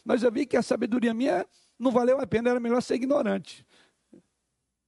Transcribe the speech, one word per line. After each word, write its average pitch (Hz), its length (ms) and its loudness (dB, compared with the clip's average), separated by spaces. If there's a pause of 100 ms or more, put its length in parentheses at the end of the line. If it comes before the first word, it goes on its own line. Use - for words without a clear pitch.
mas 233 200 0
eu 240 80 4
vi 269 120 -2
que 262 120 -2
a 240 60 2
sabedoria 226 520 0
minha 311 320 -2 (320)
não 240 140 0
valeu 247 260 4
a 262 80 -4
pena, 233 240 0
era 247 80 0
melhor 240 240 0
ser 262 140 -2
ignorante." 240 680 -2 (1200)